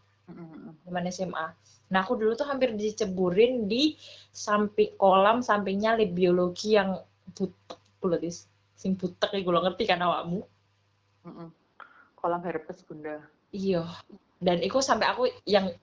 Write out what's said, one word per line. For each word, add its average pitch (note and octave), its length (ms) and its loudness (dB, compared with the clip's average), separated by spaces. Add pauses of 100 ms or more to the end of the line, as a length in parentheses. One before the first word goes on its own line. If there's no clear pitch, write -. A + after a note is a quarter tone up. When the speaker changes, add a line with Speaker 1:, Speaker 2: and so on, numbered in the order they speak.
(300)
Speaker 1:
Mm-mm. D#3+ 420 -18 (160)
Speaker 2:
Zaman F3+ 220 -4
S F#3 100 -12
M F3+ 160 -6
A. E3 160 -6 (400)
Nah, F#3+ 80 4
aku A3 160 -2
dulu A3 160 0
tuh C#4+ 160 -2
hampir B3+ 240 0
diceburin G#3 960 2
di C#4 240 2 (400)
samping G#3 640 0
kolam, G3 480 6
sampingnya G#3 560 0
lab F3 160 0
biologi F3+ 640 2
yang F#3+ 160 -2 (400)
butek, - 440 -10 (200)
buletis. E3+ 480 -4 (240)
Sing F#3+ 240 -4
butek, F#3 400 -4
ya, G3 80 0
gue F3+ 80 0
ngerti F3+ 320 0
kan F3+ 160 2
awakmu? F3 400 -2 (880)
Speaker 1:
Mm-mm. E3 200 -16 (680)
Kolam F3 240 -2
herpes, E3 480 -10
Bunda. D3+ 320 -12 (320)
Speaker 2:
Iya. F#3+ 320 -2 (560)
Dan F3 240 0
iku C4 160 0
sampai A3 320 2
aku A#3+ 160 0 (160)
yang F#3+ 280 2 (100)